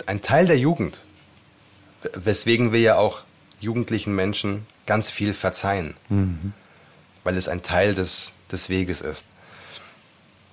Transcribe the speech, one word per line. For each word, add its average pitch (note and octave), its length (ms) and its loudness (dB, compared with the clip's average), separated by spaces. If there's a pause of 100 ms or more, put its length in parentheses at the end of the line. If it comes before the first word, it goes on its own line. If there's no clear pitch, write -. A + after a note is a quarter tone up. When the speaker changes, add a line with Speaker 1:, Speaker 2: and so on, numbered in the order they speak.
Speaker 1:
ein G#2 140 -4
Teil D#3+ 260 4
der E3 120 4
Jugend. B2+ 400 0 (1120)
Weswegen A2 600 2
wir A#2 80 4
ja G#2+ 180 6
auch G#2 240 2 (380)
jugendlichen A2+ 540 -2
Menschen G2+ 520 -2 (180)
ganz A2+ 260 0
viel G#2 220 -2
verzeihen. F#2+ 600 -2 (160)
Speaker 2:
Mhm. F#2+ 420 -2 (720)
Speaker 1:
Weil F#2 140 -2
es F2 100 -2
ein F2 140 -6
Teil F#2+ 320 2
des, - 380 -2 (200)
des - 160 -4
Weges F#2 320 -2
ist. - 240 -8 (1300)